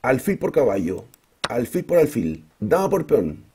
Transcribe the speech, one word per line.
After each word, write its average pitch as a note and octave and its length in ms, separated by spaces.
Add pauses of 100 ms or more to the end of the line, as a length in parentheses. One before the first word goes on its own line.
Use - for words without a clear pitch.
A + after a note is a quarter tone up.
alfil C3+ 360
por - 120
caballo, G2 540 (440)
alfil A#2+ 360
por F3 140
alfil, F2+ 460 (140)
dama E3+ 300
por F#3 180
peón F2+ 380 (100)